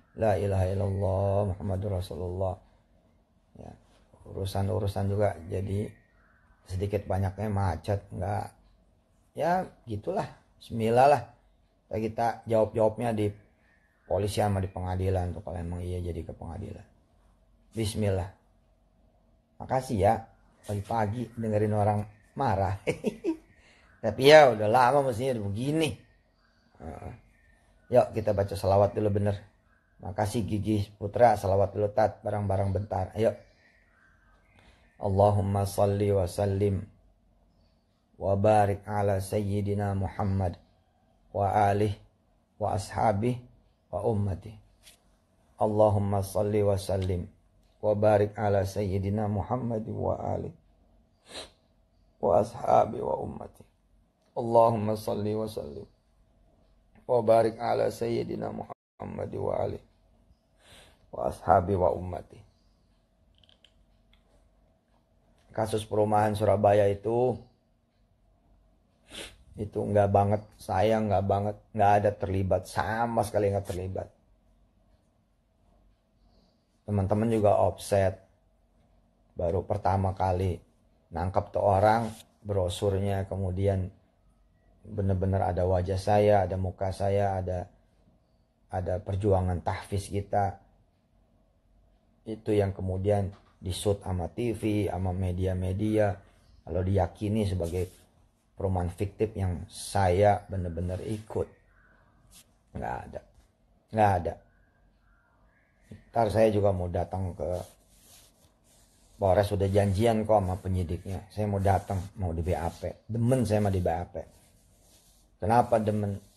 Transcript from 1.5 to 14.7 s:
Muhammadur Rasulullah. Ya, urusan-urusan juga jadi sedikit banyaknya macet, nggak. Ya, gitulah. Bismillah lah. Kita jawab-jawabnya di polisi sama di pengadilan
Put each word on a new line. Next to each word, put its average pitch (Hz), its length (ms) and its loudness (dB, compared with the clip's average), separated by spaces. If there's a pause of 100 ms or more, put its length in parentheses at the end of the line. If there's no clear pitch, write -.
Muhammadur 98 480 -4
Rasulullah. 92 560 -6 (1040)
Ya, 50 80 -18 (560)
urusan-urusan 98 800 -2
juga 98 400 0
jadi 98 400 -4 (800)
sedikit 98 400 -4
banyaknya 95 400 -4
macet, 98 640 -2
nggak. 98 360 -6 (920)
Ya, 175 320 -2 (160)
gitulah. 120 400 -6 (320)
Bismillah 117 480 4
lah. 139 160 4 (720)
Kita 110 480 -4
jawab-jawabnya 110 720 0
di 104 160 0 (720)
polisi 101 400 -2
sama 101 160 0
di 95 80 -2
pengadilan 92 640 -2